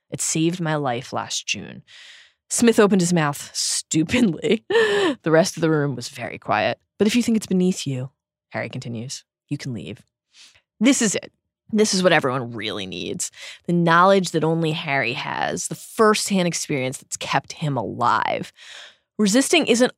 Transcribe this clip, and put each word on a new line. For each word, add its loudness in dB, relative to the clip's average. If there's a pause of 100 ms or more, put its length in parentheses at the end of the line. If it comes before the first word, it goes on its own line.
(100)
"It -8
saved 0
my -2
life -4
last -8
June." -10 (680)
Smith 2
opened 6
his 0
mouth -2
stupidly. 0
<laughs> 2
The -2
rest 4
of -8
the 2
room 0
was -10
very -12
quiet. -2 (200)
"But 4
if 0
you 2
think 0
it's -4
beneath 0
you," -6 (400)
Harry -8
continues, -10 (240)
"you -6
can -8
leave." -12 (760)
This 4
is 0
it. -10 (400)
This 2
is 2
what 6
everyone 0
really -6
needs. -8 (360)
The 0
knowledge 6
that -2
only 0
Harry -2
has, -6
the -10
firsthand 0
experience -4
that's -14
kept -2
him -4
alive. -2 (680)
Resisting 4
isn't 4